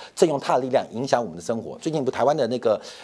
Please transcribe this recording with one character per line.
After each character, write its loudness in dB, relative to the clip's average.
正 6
用 0
他 0
的 4
力 -2
量 2
影 -4
响 2
我 -6
们 -12
的 -12
生 -4
活。 -10
最 -4
近 0
不 -2
台 0
湾 4
的 0
那 -2
个， 2